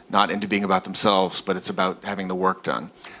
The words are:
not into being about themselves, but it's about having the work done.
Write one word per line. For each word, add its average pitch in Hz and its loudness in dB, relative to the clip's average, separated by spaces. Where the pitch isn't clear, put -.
not 101 4
into 104 -4
being 101 0
about 95 2
themselves, 95 2
but 95 -2
it's 92 -4
about 92 -2
having 95 -6
the 92 -4
work 92 0
done. - -4